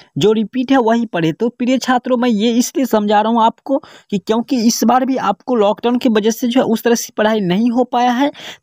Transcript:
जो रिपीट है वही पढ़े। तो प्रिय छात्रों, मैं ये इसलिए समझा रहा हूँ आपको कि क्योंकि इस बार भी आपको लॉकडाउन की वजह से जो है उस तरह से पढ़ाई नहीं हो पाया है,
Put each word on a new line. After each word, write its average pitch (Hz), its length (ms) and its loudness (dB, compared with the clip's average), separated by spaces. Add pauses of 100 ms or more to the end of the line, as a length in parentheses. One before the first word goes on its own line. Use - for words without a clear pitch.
(180)
जो 185 140 4
रिपीट 240 400 -2
है 269 60 4
वही 233 280 2
पढ़े। 165 260 -2
तो 226 180 -2
प्रिय 247 280 -2
छात्रों, 247 400 -2
मैं 247 120 0
ये 220 220 0
इसलिए 254 340 -2
समझा 208 360 2
रहा 220 100 0
हूँ 233 120 2
आपको 269 340 -2 (340)
कि 196 60 0
क्योंकि 226 400 -2 (100)
इस 233 160 0
बार 247 220 2
भी 262 120 -2
आपको - 380 -4
लॉकडाउन 220 420 0
की 240 120 0
वजह 214 220 0
से - 160 -4
जो 240 140 2
है - 40 0
उस 220 180 -2
तरह 240 120 2
से - 220 -6
पढ़ाई 220 220 0
नहीं 196 320 0
हो 247 120 2
पाया 247 280 0
है, 277 200 0 (320)